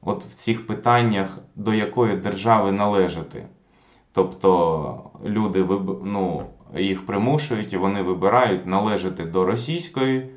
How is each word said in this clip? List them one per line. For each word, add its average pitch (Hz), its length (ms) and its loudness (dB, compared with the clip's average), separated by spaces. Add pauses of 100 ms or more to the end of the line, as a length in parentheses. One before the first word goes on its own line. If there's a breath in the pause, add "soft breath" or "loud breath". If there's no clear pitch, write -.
от 95 220 -4
в - 100 -20
цих - 340 -4
питаннях, 110 680 0 (180)
до 104 180 -2
якої 107 440 0
держави 98 540 2
належати. 98 720 0 (680 soft breath)
Тобто 85 1000 2 (140)
люди 104 380 0
виб-, 95 400 -2
ну, 95 400 -2 (340)
їх 95 280 -2
примушують, 107 680 -2
і 95 40 -2
вони 98 240 0
вибирають 92 640 2
належати 92 600 -2
до 90 200 2
російської 131 920 -2